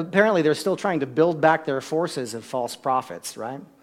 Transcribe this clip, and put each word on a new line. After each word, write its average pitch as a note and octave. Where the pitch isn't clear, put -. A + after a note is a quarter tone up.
apparently F#3
they're D3+
still F#3
trying F3
to C#3
build D#3
back D#3
their C3+
forces D3+
of A2+
false B2
prophets, B2+
right? A#2+